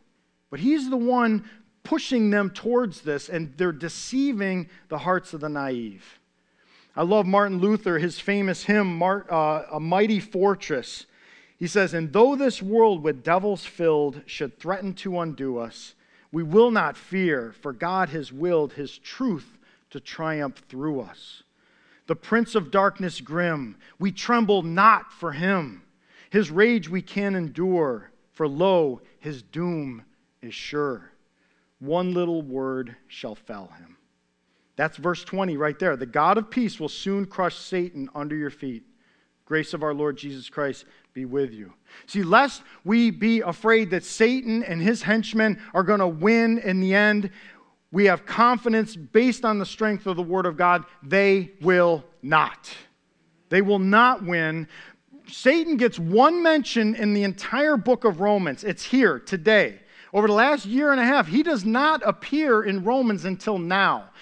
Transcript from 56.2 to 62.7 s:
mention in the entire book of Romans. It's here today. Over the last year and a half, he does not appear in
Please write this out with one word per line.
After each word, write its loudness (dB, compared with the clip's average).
mention 2
in 0
the 2
entire 0
book 2
of 2
Romans. 0
It's -6
here 4
today. 2
Over 4
the 4
last 4
year 0
and 2
a 2
half, 2
he 2
does 0
not 2
appear 0
in -2